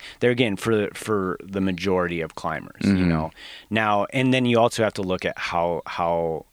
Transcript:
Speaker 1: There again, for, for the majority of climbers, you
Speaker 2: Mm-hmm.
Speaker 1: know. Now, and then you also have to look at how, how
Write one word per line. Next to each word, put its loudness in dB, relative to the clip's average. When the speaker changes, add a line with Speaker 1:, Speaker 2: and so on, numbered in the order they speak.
Speaker 1:
There 4
again, 2
for, 0
for -2
the -4
majority 0
of -8
climbers, -8
you 4
Speaker 2:
Mm-hmm. 4
Speaker 1:
know. 0
Now, 2
and 2
then 2
you 4
also 4
have 0
to -4
look -2
at -2
how, -2
how -2